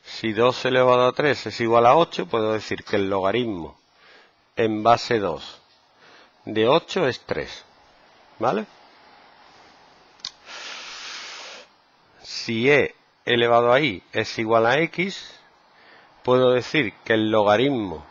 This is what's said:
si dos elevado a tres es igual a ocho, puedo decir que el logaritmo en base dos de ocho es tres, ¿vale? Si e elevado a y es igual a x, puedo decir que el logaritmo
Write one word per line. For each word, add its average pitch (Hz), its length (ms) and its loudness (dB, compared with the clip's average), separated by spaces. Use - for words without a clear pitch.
si - 280 -8
dos 120 320 0
elevado 127 420 4
a 127 60 2
tres 143 340 -2
es 107 140 -10
igual 117 260 4
a 131 100 6
ocho, 165 300 -2
puedo 110 260 -2
decir 104 320 -8
que - 120 -4
el 98 120 -2
logaritmo 98 720 -4
en 110 260 -2
base 117 360 2
dos 85 420 -6
de 110 240 0
ocho 165 380 0
es 117 140 -4
tres, - 440 -10
¿vale? 170 280 -2
Si 117 480 -2
e 139 240 4
elevado 120 480 4
a 135 80 4
y 110 220 -4
es 110 260 -4
igual 113 280 2
a 131 140 2
x, 170 540 -6
puedo 127 300 4
decir 123 400 -2
que 113 100 0
el 110 160 0
logaritmo 107 800 2